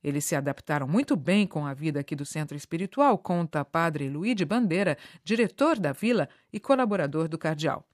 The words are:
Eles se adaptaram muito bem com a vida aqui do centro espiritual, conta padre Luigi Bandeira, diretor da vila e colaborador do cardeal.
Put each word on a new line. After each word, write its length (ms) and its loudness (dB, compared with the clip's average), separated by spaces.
Eles 200 -2
se 120 -2
adaptaram 520 -2
muito 280 2
bem 320 2
com 180 -4
a 80 -6
vida 260 -4
aqui 160 -6
do 100 -6
centro 300 -6
espiritual, 640 0
conta 480 -2
padre 420 0
Luigi 380 -2
Bandeira, 540 0
diretor 560 2
da 140 -2
vila 360 0
e 60 -6
colaborador 680 0
do 120 -6
cardeal. 440 -2